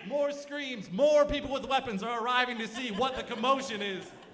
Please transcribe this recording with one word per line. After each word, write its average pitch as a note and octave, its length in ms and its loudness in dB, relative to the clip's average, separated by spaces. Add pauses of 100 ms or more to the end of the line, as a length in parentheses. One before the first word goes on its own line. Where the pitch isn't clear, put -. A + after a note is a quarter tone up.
More C#4+ 260 0
screams, C#4+ 580 -8
more C#4+ 340 6
people C#4+ 280 -2
with C4 140 -2
weapons A#3 360 0
are A#3 200 -2
arriving B3 360 2
to A3 100 -4
see B3 220 -6
what B3+ 260 0
the A3+ 60 -4
commotion A#3 600 0
is. F#3+ 220 -4 (300)